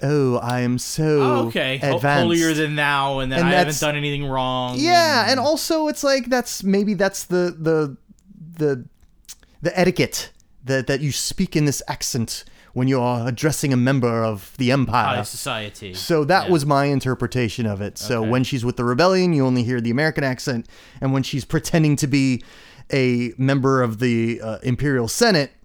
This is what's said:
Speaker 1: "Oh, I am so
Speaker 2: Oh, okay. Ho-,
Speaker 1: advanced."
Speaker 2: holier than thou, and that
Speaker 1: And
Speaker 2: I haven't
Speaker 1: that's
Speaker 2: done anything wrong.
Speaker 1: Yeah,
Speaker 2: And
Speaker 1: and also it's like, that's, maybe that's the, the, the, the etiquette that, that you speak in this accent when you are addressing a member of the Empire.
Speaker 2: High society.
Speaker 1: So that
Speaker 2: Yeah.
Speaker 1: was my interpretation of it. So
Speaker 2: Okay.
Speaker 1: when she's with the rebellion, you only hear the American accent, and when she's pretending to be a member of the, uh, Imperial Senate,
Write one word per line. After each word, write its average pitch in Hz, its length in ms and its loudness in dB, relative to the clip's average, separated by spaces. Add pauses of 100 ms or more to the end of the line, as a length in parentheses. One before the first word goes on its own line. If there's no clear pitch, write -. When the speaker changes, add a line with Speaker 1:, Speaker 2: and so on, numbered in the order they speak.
Speaker 1:
"Oh, 139 360 2
I 120 220 -2
am 123 180 0
so 151 440 0
Speaker 2:
Oh, 123 260 2
okay. 135 300 -2
Ho-, 135 180 0
Speaker 1:
advanced." 143 280 2
Speaker 2:
holier 165 300 2
than 151 220 -2
thou, 143 440 2
and 131 120 -2
that 131 80 2
Speaker 1:
And 170 80 2
Speaker 2:
I 175 40 4
haven't 180 160 4
Speaker 1:
that's 143 120 -4
Speaker 2:
done 147 160 0
anything 147 300 -4
wrong. 127 520 -2
Speaker 1:
Yeah, 320 440 4
Speaker 2:
And 214 100 2
Speaker 1:
and 262 80 0
also 311 480 0
it's 302 160 -6
like, 269 220 0
that's, 247 380 -2
maybe 196 300 2
that's 190 300 -2
the, 175 340 0
the, 156 380 0 (600)
the, 143 260 -2 (760)
the - 180 -2
etiquette 175 520 0 (340)
that, 131 220 -2
that 139 140 0
you 147 120 -2
speak - 440 -4
in 151 80 4
this 143 240 0
accent - 560 -6 (280)
when 127 160 0
you 135 120 2
are 120 280 -2
addressing 139 440 0
a 127 40 4
member 123 480 2
of 107 320 -6
the 123 160 2
Empire. 123 440 2
Speaker 2:
High 110 80 -4
society. 107 680 -8
Speaker 1:
So 151 320 0
that 170 220 2
Speaker 2:
Yeah. 185 60 2
Speaker 1:
was 147 120 2
my 143 220 2
interpretation 123 800 0
of 101 160 -4
it. 101 160 -8
So 113 240 -2
Speaker 2:
Okay. 110 80 0
Speaker 1:
when 127 140 2
she's 120 200 -4
with 120 140 -2
the 120 60 -2
rebellion, 175 500 2
you 139 100 2
only 127 180 2
hear 120 180 -2
the 117 100 -2
American 147 340 0
accent, 127 420 -4 (340)
and 135 120 -2
when 135 100 0
she's 127 220 -6
pretending 156 520 2
to 151 100 -2
be 131 360 2 (500)
a 123 440 0
member 135 460 2
of 113 160 -2
the, 117 440 0
uh, 107 200 -8
Imperial 127 460 0
Senate, 180 420 2 (140)